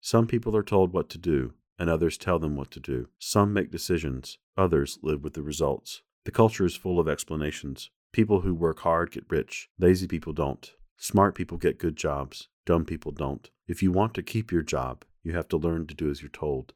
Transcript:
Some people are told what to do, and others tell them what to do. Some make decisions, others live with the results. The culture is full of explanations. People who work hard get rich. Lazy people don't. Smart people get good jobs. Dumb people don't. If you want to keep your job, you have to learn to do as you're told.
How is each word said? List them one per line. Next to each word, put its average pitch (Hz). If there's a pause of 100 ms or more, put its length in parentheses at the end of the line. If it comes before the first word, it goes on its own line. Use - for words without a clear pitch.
Some 113
people 113
are 104
told 95
what 85
to -
do, 71 (260)
and 85
others 80
tell 87
them 76
what 67
to -
do. 62
Some 104
make 101
decisions, 78 (180)
others 82
live 73
with 73
the 78
results. 73 (240)
The -
culture 110
is 85
full 90
of 80
explanations. 76 (220)
People 104
who 92
work 80
hard 85
get -
rich. - (100)
Lazy 90
people 80
don't. 71 (240)
Smart 101
people 85
get 80
good 80
jobs. 69 (160)
Dumb 82
people 80
don't. 71 (160)
If -
you 95
want 107
to 92
keep 110
your 82
job, 65 (200)
you 82
have 85
to 85
learn 82
to 76
do 76
as 71
you're 71
told. 69